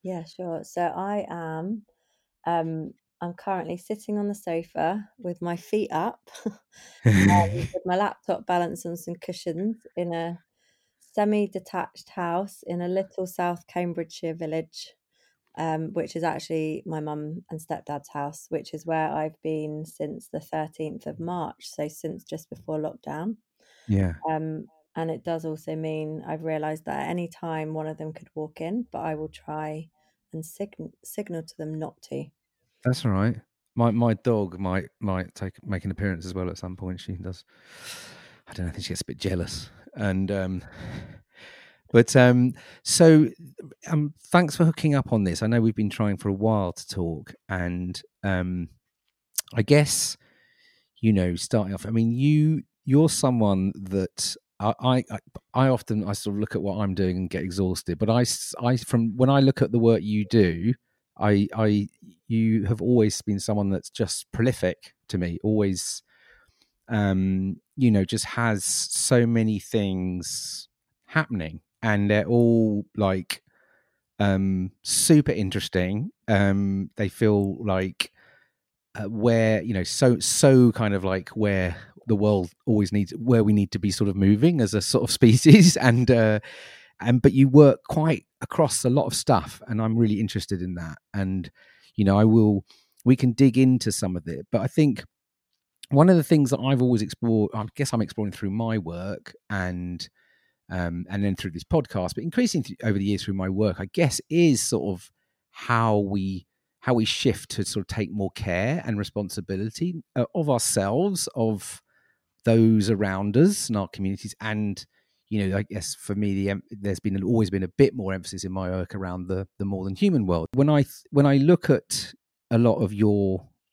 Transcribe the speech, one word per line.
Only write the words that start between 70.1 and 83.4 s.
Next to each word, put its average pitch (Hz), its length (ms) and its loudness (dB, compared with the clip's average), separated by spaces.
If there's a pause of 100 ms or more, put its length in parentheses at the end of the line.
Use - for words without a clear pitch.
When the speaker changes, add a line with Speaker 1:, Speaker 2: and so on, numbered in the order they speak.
Speaker 2:
happening, 90 560 -4 (200)
and 104 280 2
they're 104 180 2
all, 113 580 4 (100)
like, 95 480 -2 (760)
um, 95 520 0 (120)
super - 480 4
interesting. 101 800 -2 (160)
Um, 98 720 2
they 101 120 -2
feel 101 560 0
like, 95 460 -2 (840)
uh, 101 140 -6
where, 110 540 2
you 110 100 -4
know, 92 100 0
so, 123 360 2
so 127 520 6
kind 107 220 0
of 95 100 -2
like 95 260 -2
where 95 480 0 (300)
the 110 80 4
world 101 360 2 (140)
always 104 260 2
needs, 104 200 0
where 117 320 4